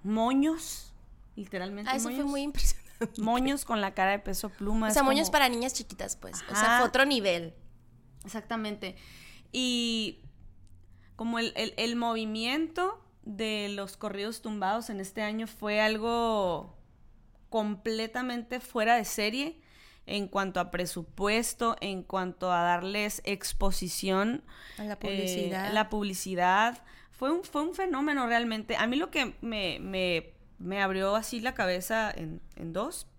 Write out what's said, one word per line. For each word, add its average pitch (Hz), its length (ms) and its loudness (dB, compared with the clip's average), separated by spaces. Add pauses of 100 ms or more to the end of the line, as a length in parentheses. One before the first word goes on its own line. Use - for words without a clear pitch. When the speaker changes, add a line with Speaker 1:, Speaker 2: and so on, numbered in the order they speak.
Speaker 1:
moños, 269 920 0 (420)
literalmente 202 560 -6
Speaker 2:
Ah, 262 40 2
eso 233 80 0
fue 240 100 -4
Speaker 1:
moños. 285 160 -2
Speaker 2:
muy 277 120 -2
impresionante. - 800 2
Speaker 1:
Moños 254 460 2
con 220 160 0
la 190 100 -2
cara 190 200 4
de 202 80 2
Peso 196 280 -4
Pluma, 214 380 0
Speaker 2:
O - 20 2
Speaker 1:
es 214 60 2
Speaker 2:
sea, 285 80 6
moños 277 240 4
Speaker 1:
como - 60 0
Speaker 2:
para 285 180 6
niñas 240 240 -2
chiquitas, - 420 -8
pues. - 200 -14 (140)
O - 40 -4
sea, 208 80 6
Speaker 1:
Ajá. 233 160 6
Speaker 2:
fue 240 100 6
otro 262 160 6
nivel. 190 480 2 (720)
Speaker 1:
Exactamente. 208 720 -6 (560)
Y 233 680 -2 (960)
como 233 220 -2
el, 233 180 0
el, 220 200 -4
el 233 180 0
movimiento 240 1040 -2 (260)
de 214 440 -4
los 196 280 -8
corridos 208 460 -6
tumbados 214 480 -2
en 202 80 -6
este 190 240 -6
año 220 240 -4
fue 214 340 0
algo 220 960 2 (720)
completamente 226 1120 -2
fuera 233 360 4
de 214 80 2
serie 254 560 -2 (460)
en 202 200 -2
cuanto 190 320 -2
a 180 140 -2
presupuesto, 208 1080 0
en 190 220 -4
cuanto 180 500 -2
a 175 100 4
darles 190 640 0
exposición, 196 1160 2 (360)
Speaker 2:
A 208 60 -8
la 208 100 -6
Speaker 1:
eh, - 20 -10
Speaker 2:
publicidad. 190 760 -2
Speaker 1:
la 214 180 2
publicidad. 196 920 2 (300)
Fue 262 180 -2
un, 349 140 2
fue 294 180 -2
un 339 120 -2
fenómeno 285 520 0
realmente. 226 500 0
A 214 120 4
mí 254 80 0
lo 320 160 0
que 262 300 0
me, 208 380 -4
me, 185 520 -2 (260)
me 190 240 -2
abrió 190 320 2
así 220 260 -2
la 262 140 -2
cabeza 202 560 0
en, 160 300 -8 (160)
en 165 160 -8
dos 233 340 -6 (120)